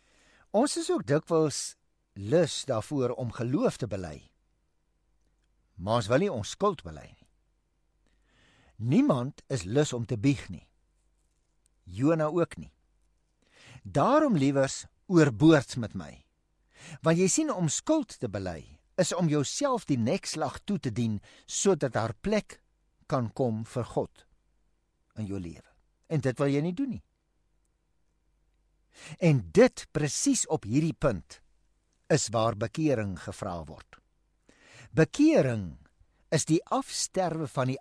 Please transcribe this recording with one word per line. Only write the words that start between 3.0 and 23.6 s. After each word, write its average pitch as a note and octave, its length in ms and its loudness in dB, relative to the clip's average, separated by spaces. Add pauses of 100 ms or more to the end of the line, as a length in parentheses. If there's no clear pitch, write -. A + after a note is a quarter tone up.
om B2 220 -6
geloof D3+ 460 -2
te B2 100 -6
bely. F2+ 440 -10 (1500)
Maar A2 220 0
ons G2 100 -6
wil C3+ 120 4
nie - 80 -2
ons - 240 -8
skuld G3 280 -2
bely D2+ 240 -16
nie. - 200 -20 (1500)
Niemand C#3 680 0
is G#2+ 200 -6
lus C#3 260 0
om A#2+ 120 -4
te A#2+ 120 -4
bieg C3 320 0
nie. - 160 -14 (1160)
Jona D3+ 480 0
ook E3+ 260 -2
nie. - 140 -16 (1120)
Daarom G#3+ 540 2
liewers C3+ 480 0 (220)
oorboord D3+ 680 6
met A2 180 -8
my. E2 160 -10 (920)
Want E3+ 160 4
jy F#3+ 120 6
sien, D4+ 200 0
om F3+ 200 -2
skuld - 480 -2
te A2 120 -6
bely F#2 300 -6 (380)
is F3+ 160 2
om E3+ 160 2
jouself A3 560 0
die C3+ 120 0
nekslag B2+ 680 -2
toe G#3 120 0
te B2+ 120 -6
dien A2 280 -2 (280)
sodat D3 480 0
daar A2+ 180 -2
plek - 460 -4 (480)
kan B2 260 -2
kom A2+ 320 -2